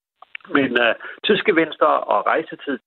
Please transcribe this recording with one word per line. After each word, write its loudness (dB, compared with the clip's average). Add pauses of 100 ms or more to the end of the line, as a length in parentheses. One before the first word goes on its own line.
(580)
men, 0 (140)
øh, 2 (300)
tidsgevinster 2 (220)
og 2 (120)
rejsetid, -4